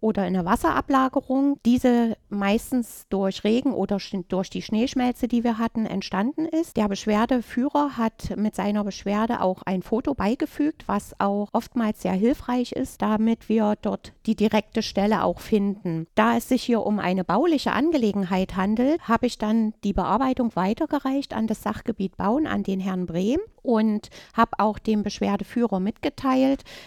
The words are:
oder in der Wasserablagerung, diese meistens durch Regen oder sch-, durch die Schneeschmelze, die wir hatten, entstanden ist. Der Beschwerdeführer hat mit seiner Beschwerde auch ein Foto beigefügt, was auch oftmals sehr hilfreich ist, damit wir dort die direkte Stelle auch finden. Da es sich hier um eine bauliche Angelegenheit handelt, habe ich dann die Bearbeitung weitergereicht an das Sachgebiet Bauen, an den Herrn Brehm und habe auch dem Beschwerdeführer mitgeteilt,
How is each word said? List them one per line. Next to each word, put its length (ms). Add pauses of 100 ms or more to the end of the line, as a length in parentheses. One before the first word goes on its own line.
oder 220
in 80
der 100
Wasserablagerung, 1200
diese 540 (100)
meistens 800
durch 340
Regen 300
oder 240
sch-, 320
durch 220
die 100
Schneeschmelze, 680
die 160
wir 120
hatten, 300
entstanden 580
ist. 320
Der 120
Beschwerdeführer 1080
hat 400
mit 180
seiner 300
Beschwerde 560
auch 220
ein 180
Foto 320
beigefügt, 760
was 300
auch 340
oftmals 500
sehr 100
hilfreich 600
ist, 280
damit 480
wir 320
dort 320 (140)
die 100
direkte 460
Stelle 420
auch 160
finden. 720
Da 220
es 140
sich 120
hier 220
um 140
eine 260
bauliche 480
Angelegenheit 840
handelt, 520
habe 160
ich 140
dann 340 (120)
die 100
Bearbeitung 600
weitergereicht 800
an 140
das 160
Sachgebiet 560
Bauen, 280
an 160
den 160
Herrn 280
Brehm 340 (220)
und 480 (240)
habe 240
auch 200
dem 240
Beschwerdeführer 800
mitgeteilt, 840 (220)